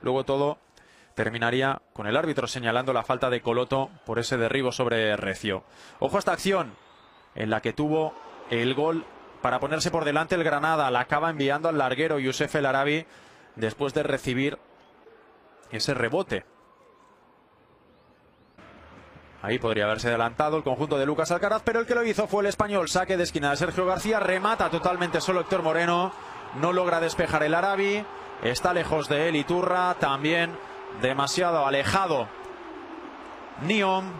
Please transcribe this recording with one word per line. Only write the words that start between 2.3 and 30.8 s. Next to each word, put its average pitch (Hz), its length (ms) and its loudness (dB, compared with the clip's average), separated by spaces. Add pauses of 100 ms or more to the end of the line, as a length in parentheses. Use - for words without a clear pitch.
señalando 123 440 0
la 117 120 2
falta 127 260 0
de 120 100 0
Coloto 127 480 0 (160)
por 113 140 -4
ese 120 180 -2
derribo 123 360 2
sobre 113 440 2
Recio. 98 460 -2 (380)
Ojo 139 160 0
a - 20 2
esta 190 140 0
acción 170 420 0 (600)
en 107 140 -2
la 110 120 0
que 113 100 -2
tuvo 156 400 0 (380)
el 120 240 0
gol 160 300 0 (380)
para 127 180 2
ponerse 151 320 -2
por 160 120 0
delante 156 300 0
el 170 80 2
Granada. 151 480 2
La 123 80 2
acaba 151 320 0
enviando 147 380 0
al 156 100 0
larguero 139 400 2
Youssef 131 380 -2
El 139 100 2
Arabi 143 400 2 (480)
después 113 400 -2
de 151 80 2
recibir 135 560 -2 (1120)
ese 113 240 0
rebote. 117 500 -2 (3000)
Ahí 113 200 -2
podría 107 240 2
haberse 110 240 0
adelantado 117 480 0
el 151 80 -2
conjunto 143 340 0
de 135 80 2
Lucas 156 240 0
Alcaraz, 202 340 0
pero 226 140 2
el 233 80 0
que 240 80 0
lo 233 100 2
hizo 214 220 0
fue 202 160 0
el 202 60 2
Español. 202 400 0
Saque 185 280 0
de 175 60 2
esquina 147 280 0
de 143 60 2
Sergio 180 300 0
García, 202 320 0
remata 190 500 2
totalmente 170 520 0
solo 185 200 0
Héctor 175 220 0
Moreno, 170 500 2 (480)
no 170 120 2
logra 175 280 2
despejar 160 420 2
El 151 120 2
Arabi, 196 500 2 (400)
está 123 280 0
lejos 156 360 0
de 151 200 2
él 160 80 0
Iturra, 180 640 2
también 160 540 2 (480)